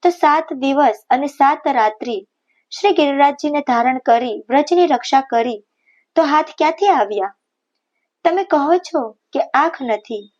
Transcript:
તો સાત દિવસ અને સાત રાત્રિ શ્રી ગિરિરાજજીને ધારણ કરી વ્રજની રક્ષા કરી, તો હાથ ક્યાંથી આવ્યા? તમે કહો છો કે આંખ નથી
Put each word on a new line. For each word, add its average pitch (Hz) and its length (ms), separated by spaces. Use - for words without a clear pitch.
તો 359 60
સાત 311 440
દિવસ 269 420
અને 269 180
સાત 285 400
રાત્રિ 220 600
શ્રી 403 120
ગિરિરાજજીને 285 720
ધારણ 254 360
કરી 240 520
વ્રજની 302 380
રક્ષા 269 340
કરી, 233 420
તો 320 80
હાથ 311 220
ક્યાંથી 320 300
આવ્યા? 208 480
તમે 349 180
કહો 311 340
છો 269 340
કે - 300
આંખ 320 400
નથી 214 580